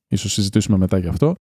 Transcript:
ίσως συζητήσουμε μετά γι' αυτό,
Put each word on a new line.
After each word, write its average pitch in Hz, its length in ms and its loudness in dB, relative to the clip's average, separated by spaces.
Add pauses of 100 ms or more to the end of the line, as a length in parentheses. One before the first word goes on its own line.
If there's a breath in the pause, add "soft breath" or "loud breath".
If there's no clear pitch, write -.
ίσως 101 260 -4
συζητήσουμε 101 440 0
μετά 92 200 2
γι' 90 100 -2
αυτό, 147 340 0